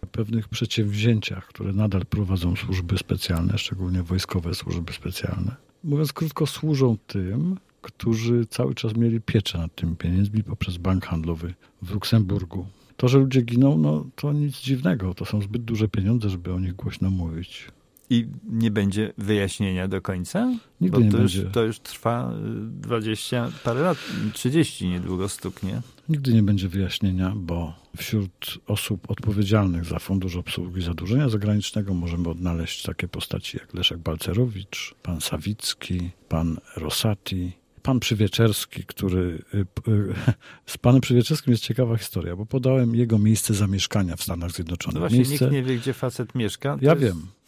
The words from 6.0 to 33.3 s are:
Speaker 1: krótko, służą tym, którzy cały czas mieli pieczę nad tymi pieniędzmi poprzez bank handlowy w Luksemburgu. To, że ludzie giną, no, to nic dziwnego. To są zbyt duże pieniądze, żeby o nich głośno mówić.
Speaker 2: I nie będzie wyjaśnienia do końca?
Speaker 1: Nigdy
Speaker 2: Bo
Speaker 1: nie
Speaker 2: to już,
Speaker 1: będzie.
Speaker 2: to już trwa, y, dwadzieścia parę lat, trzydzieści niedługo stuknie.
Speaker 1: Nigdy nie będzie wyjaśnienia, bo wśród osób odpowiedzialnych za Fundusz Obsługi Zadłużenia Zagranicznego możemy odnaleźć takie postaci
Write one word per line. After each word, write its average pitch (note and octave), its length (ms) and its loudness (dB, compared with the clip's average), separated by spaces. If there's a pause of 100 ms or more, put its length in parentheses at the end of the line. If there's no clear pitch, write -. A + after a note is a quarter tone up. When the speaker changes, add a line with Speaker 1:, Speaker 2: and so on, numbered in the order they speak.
Speaker 1:
krótko, D#3+ 340 -2
służą C3+ 500 2 (100)
tym, A#2 500 -2 (260)
którzy A#2 640 0
cały B2+ 280 -2
czas A2 220 -2
mieli A#2 240 2
pieczę - 380 0
nad E2 160 -6
tymi E2+ 220 -2
pieniędzmi G2+ 460 2
poprzez G2+ 340 -6
bank F2+ 300 0
handlowy E2+ 480 -4 (280)
w F2 80 -10
Luksemburgu. F#2+ 760 0 (300)
To, B2+ 120 2
że C3+ 100 8
ludzie C3 240 4
giną, B2+ 360 4
no, D3+ 280 2 (100)
to D3 160 -2
nic D3 280 -2
dziwnego. B2+ 540 0
To - 100 -8
są G#2 180 -2
zbyt A2+ 220 -4
duże A2 240 0
pieniądze, G#2 420 2
żeby F2+ 220 -6
o F2+ 80 -2
nich F#2 160 -2
głośno F#2+ 340 -2
mówić. E2+ 580 -4 (420)
Speaker 2:
I A#2 160 4 (240)
nie A2+ 200 2
będzie G#2 480 2
wyjaśnienia G2 680 0
do F#2+ 140 -4
końca? F3+ 540 -2 (240)
Speaker 1:
Nigdy E3+ 180 4
Speaker 2:
Bo A#2+ 60 8
Speaker 1:
nie G#2+ 60 6
Speaker 2:
to G#2+ 120 6
już, F#2 140 4
Speaker 1:
będzie. F#2+ 140 -2
Speaker 2:
to A#2 140 2
już A2 160 -2
trwa, A#2+ 520 -4
y, A2 480 -8
dwadzieścia A#2 720 -2 (140)
parę A#2+ 180 0
lat, E3+ 160 2 (340)
trzydzieści B2+ 560 0
niedługo F2+ 400 -2
stuknie. G2+ 540 -6 (260)
Speaker 1:
Nigdy C#3 260 2
nie A2 80 8
będzie G2 260 2
wyjaśnienia, F#2 680 0
bo E2+ 380 -4 (220)
wśród - 720 -4
osób - 440 -4
odpowiedzialnych G2 760 2
za E2+ 140 -4
Fundusz F#2 380 -2
Obsługi F2+ 460 -6
Zadłużenia F2+ 460 0
Zagranicznego G#2 680 0
możemy E2+ 340 -2
odnaleźć E2+ 540 -4
takie - 260 -6
postaci - 520 -6